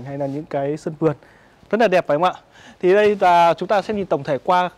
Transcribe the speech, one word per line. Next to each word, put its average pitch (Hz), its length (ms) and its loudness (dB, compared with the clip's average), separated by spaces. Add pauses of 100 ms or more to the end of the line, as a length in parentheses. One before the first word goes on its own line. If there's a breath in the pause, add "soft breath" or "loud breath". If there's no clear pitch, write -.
hay 139 120 -12
là 143 80 -4
những 139 200 -8
cái 143 320 -6
sân 160 220 -10
vườn 156 160 0 (540 soft breath)
rất 208 100 -2
là 233 80 4
đẹp, 180 200 0
phải 143 80 0
không 160 80 0
ạ? 180 100 0 (480 loud breath)
Thì 180 120 4
đây 208 260 2
là 175 340 4
chúng 180 140 -6
ta 202 140 0
sẽ 220 120 -6
nhìn 202 120 -4
tổng 151 180 -2
thể 143 140 -4
qua 180 400 0